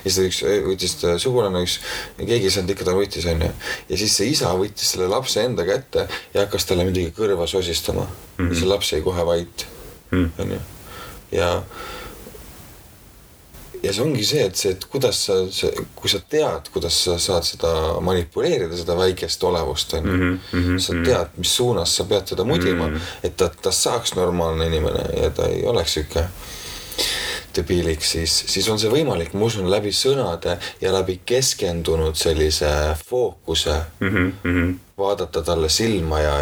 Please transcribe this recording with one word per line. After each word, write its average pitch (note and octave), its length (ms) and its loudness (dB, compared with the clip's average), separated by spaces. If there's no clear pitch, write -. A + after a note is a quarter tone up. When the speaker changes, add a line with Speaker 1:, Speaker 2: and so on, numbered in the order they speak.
Speaker 1:
ja F#2+ 60 0
siis F#2+ 80 2
üks, F#2 200 2
võttis F#2 340 -2
ta F2 220 2
sugulane, G#2+ 420 2
üks, F2+ 140 0
keegi G2+ 340 0
ei - 20 4
saanud, F#2 220 0
ikka F#2+ 120 -4
ta F2+ 120 2
nuttis, G2 300 0
on E2 160 2
ju. - 80 2
Ja F2+ 80 -2
siis G#2 180 2
see G#2+ 140 2
isa C#3 240 2
võttis G2+ 400 0
selle F#2 180 0
lapse A2+ 320 2
enda F#2+ 240 0
kätte G2+ 380 0
ja G2+ 180 2
hakkas G2+ 180 -2
talle F2+ 240 2
midagi F2+ 240 0
kõrva G2 340 2
sosistama. F#2 600 -2
Speaker 2:
Mhm. E2+ 200 0
Speaker 1:
See E2+ 120 2
laps G2 280 2
jäi D#2 80 0
kohe F2 240 0
vait, E2+ 400 -2
Speaker 2:
Mhm. F2+ 300 2
Speaker 1:
on F#2+ 140 -4
ju. F#2+ 100 -6
Ja, F2 180 2
ja G2 140 -2
see G#2 120 -2
ongi C3 200 0
see, C#3 200 2
et F#2 120 0
see, F#2+ 180 2
et - 100 -10
kuidas B2 400 2
sa, F#2+ 140 4
see, - 200 0
kui - 180 -2
sa G2 80 0
tead, A#2+ 480 0
kuidas E2+ 320 0
sa F2+ 180 2
saad E2+ 300 2
seda - 220 0
manipuleerida, F#2 760 0
seda F2 220 0
väikest F2+ 460 0
olevust, E2+ 520 0
on D#2+ 80 -2
ju. G2+ 80 0
Speaker 2:
Mhm, F#2 260 2
mhm, F2+ 280 0
Speaker 1:
Sa F2+ 140 -2
Speaker 2:
mhm. E2+ 120 0
Speaker 1:
tead, E2+ 320 2
mis F2 200 0
suunas A#2 400 2
sa F#2 80 0
pead G2 240 0
teda F#2 160 -2
mudima, G2+ 440 2
Speaker 2:
Mhm. D#2+ 120 -2
Speaker 1:
et - 140 -4
ta, F2+ 120 4
ta - 240 -2
saaks - 420 0
normaalne E2+ 520 2
inimene D#2+ 400 2
ja - 80 2
ta E2+ 180 0
ei E2+ 160 0
oleks G2+ 300 2
siuke E2 320 -2
debiilik, E2 560 0
siis, - 400 0
siis F#2+ 240 0
on G#2+ 100 0
see G#2+ 120 2
võimalik, A2 440 0
ma G#2 140 2
usun, G#2 180 -2
läbi G#2 240 2
sõnade F#2+ 640 0
ja F#2 120 2
läbi F#2 320 2
keskendunud E2+ 880 0
sellise D#2 540 2
fookuse F2+ 680 0
Speaker 2:
Mhm, F#2+ 280 2
mhm. F2+ 260 2
Speaker 1:
vaadata G2 440 0
talle E2 260 2
silma E2+ 520 2
ja, D2+ 220 2